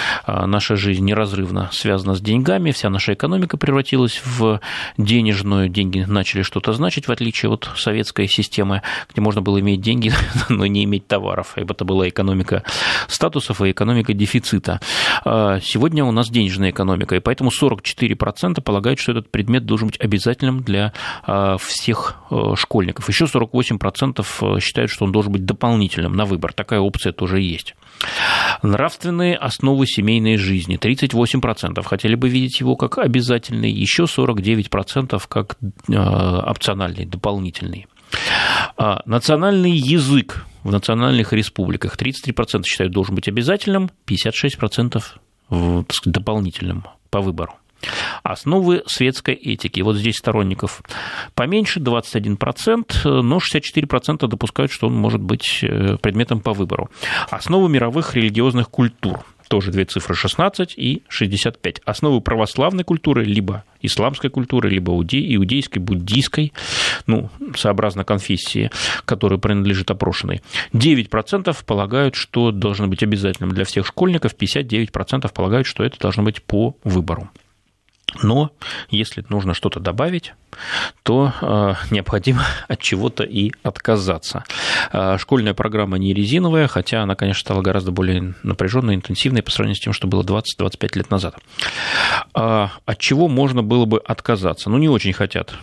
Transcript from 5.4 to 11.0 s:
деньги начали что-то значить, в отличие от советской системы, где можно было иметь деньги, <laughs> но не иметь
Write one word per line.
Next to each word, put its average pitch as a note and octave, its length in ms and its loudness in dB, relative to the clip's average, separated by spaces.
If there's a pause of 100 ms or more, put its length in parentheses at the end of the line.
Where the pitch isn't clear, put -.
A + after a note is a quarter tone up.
деньги F#2+ 380 0
начали G2 360 0
что-то - 300 -2
значить, D3 360 -2
в B2 40 0
отличие A#2 380 -2
от - 260 -2
советской G#2+ 520 0
системы, G2 540 0 (300)
где - 80 -2
можно G#2 220 2
было G2+ 180 2
иметь G2 200 2
деньги, A2+ 320 2 (180)
<laughs> - 180 0
но G2 180 2
не G2+ 180 2
иметь G2+ 220 0